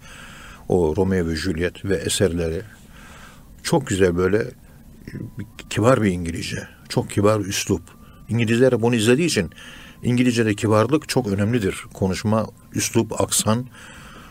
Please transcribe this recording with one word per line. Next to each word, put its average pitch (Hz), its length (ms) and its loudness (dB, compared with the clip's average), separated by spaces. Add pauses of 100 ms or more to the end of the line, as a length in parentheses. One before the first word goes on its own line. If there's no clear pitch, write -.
(680)
o 80 280 2
Romeo 92 300 2
ve 82 100 -2
Juliet 85 480 -4
ve 98 120 0
eserleri 85 680 -2 (1000)
çok - 240 0
güzel 90 300 2
böyle 95 340 2 (1200)
kibar 113 320 4
bir 101 80 4
İngilizce, 87 580 -6 (200)
çok 117 220 -2
kibar 107 300 2
üslup. 95 420 -2 (460)
İngilizler 117 540 4
bunu 120 120 2
izlediği 123 320 4
için 98 240 0 (520)
İngilizce'de 117 520 2
kibarlık 110 540 2
çok 127 180 0
önemlidir. 101 580 0 (100)
Konuşma, 104 520 0 (280)
üslup, 110 460 -2
aksan 110 460 0 (640)